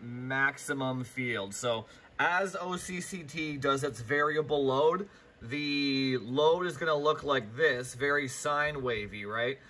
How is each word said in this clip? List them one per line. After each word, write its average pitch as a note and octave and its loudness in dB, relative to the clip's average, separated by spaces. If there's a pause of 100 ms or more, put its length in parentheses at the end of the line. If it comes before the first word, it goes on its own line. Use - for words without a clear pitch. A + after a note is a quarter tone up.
maximum C3 -2
field. A2+ -4
So A#2 -2 (320)
as F3+ 0
O F3+ -4
C F3+ -6
C F3+ -8
T D#3 -6
does C#3 2
its C#3 -6
variable D3 2
load, D#3 4 (320)
the C#3 0
load D3 4
is E3+ -4
gonna D#3+ 0
look D3 2
like B2+ 0
this, C3 2
very C#3+ 2
sine D3 -2
wavy, G#2 -4
right? A#2 -2 (100)